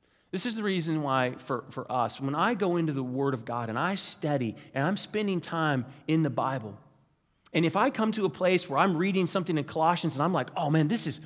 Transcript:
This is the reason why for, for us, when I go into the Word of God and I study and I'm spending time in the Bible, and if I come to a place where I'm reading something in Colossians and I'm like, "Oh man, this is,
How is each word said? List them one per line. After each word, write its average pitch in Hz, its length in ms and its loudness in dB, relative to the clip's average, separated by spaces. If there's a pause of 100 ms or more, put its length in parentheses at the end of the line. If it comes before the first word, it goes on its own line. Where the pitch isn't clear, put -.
(300)
This 190 160 -2
is 233 80 -2
the 220 80 -4
reason 165 400 0
why 131 340 2
for, 123 320 -4
for - 240 -10
us, 120 260 0
when 139 160 -4
I 196 200 2
go 180 220 0
into 160 180 0
the 135 80 -2
Word 131 320 -2
of 113 100 -6
God 117 240 -4
and 113 100 -4
I 175 160 0
study 143 640 -2 (180)
and 135 120 0
I'm 196 100 0
spending 202 440 -2
time 151 440 0 (240)
in 160 140 4
the 151 80 2
Bible, 120 480 -4 (760)
and 165 100 4
if - 120 0
I 220 120 4
come 220 240 0
to 214 140 0
a - 20 -2
place 180 400 2
where 135 100 0
I'm 175 200 4
reading 185 280 2
something 170 300 0
in 143 80 0
Colossians 165 500 0
and 135 80 0
I'm 175 120 2
like, 131 200 0
"Oh 120 140 -2
man, 151 200 4
this 226 180 0
is, 139 200 -6